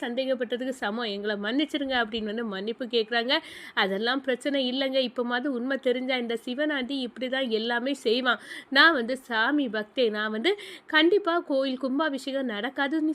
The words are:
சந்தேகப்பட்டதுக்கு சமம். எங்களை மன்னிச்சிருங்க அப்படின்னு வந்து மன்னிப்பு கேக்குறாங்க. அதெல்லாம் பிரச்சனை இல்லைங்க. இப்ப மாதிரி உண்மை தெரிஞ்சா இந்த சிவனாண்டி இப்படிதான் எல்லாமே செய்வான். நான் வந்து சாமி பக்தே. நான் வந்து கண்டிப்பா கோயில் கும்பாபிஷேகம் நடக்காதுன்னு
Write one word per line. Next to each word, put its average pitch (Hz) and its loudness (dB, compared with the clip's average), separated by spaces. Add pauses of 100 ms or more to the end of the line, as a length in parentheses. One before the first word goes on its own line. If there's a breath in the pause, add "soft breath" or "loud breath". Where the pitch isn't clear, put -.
சந்தேகப்பட்டதுக்கு 254 -2
சமம். 240 -4
எங்களை 202 -2
மன்னிச்சிருங்க 269 -2
அப்படின்னு 214 -4
வந்து 220 -4
மன்னிப்பு 214 -6
கேக்குறாங்க. 233 0 (360 loud breath)
அதெல்லாம் 226 0
பிரச்சனை 269 0
இல்லைங்க. 269 -2
இப்ப 254 0
மாதிரி 247 -2
உண்மை 254 -2
தெரிஞ்சா 254 0
இந்த 233 -2
சிவனாண்டி 262 -2
இப்படிதான் 262 -2
எல்லாமே 240 0
செய்வான். 240 2 (280 loud breath)
நான் 302 8
வந்து 233 0
சாமி 247 0
பக்தே. 214 0
நான் 214 -2
வந்து 311 0 (280 loud breath)
கண்டிப்பா 339 4
கோயில் 269 -2
கும்பாபிஷேகம் 269 -2
நடக்காதுன்னு 285 -2